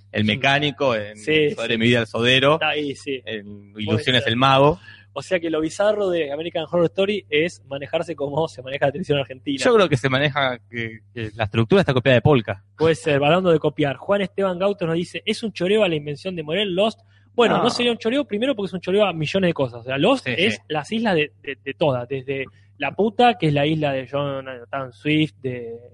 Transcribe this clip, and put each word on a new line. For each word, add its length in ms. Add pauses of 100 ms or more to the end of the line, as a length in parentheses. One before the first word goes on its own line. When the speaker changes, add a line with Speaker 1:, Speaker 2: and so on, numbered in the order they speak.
(120)
Speaker 1:
el 100
Speaker 2:
Sí. 40
Speaker 1:
mecánico, 680
en 220
Speaker 2:
Sí, 360
Speaker 1:
Sobre 220
Speaker 2:
sí. 40
Speaker 1:
mi 80
vida 140
el 60
sodero, 480
Speaker 2:
Está 160
ahí, 240
sí. 300
Speaker 1:
en 480
Speaker 2:
Puede 120
Speaker 1:
Ilusiones 400
Speaker 2:
ser. 80
Speaker 1:
el 40
mago. 420 (360)
Speaker 2:
O 80
sea 180
que 80
lo 140
bizarro 480
de 220
American 380
Horror 160
Story 440
es 360
manejarse 480
como 320
se 160
maneja 240
la 60
televisión 260
argentina. 460
Speaker 1:
Yo 100
creo 140
que 80
se 140
maneja, 480 (120)
que, 280 (160)
que 200
la 100
estructura 360
está 140
copiada 220
de 60
Polka. 400 (140)
Speaker 2:
Puede 180
ser, 200
hablando 360
de 80
copiar. 380
Juan 240
Esteban 380
Gauto 280
nos 100
dice, 280
"Es 180
un 100
choreo 300
a 60
la 60
invención 420
de 60
Morel, 320
Lost". 260 (340)
Bueno, 240
no 60
Speaker 1:
No. 60
Speaker 2:
sería 220
un 60
choreo, 280
primero 300
porque 100
es 80
un 60
choreo 260
a 60
millones 380
de 40
cosas. 260
O 40
sea, 140
Lost 280
Speaker 1:
Sí, 100
Speaker 2:
es 200
Speaker 1:
sí. 120
Speaker 2:
las 220
islas 240
de, 180 (100)
de, 220
de 100
todas, 340
desde 380 (320)
La 180
Puta, 420
que 100
es 40
la 120
isla 280
de 140
Jonathan 840
Swift, 480
de 320 (220)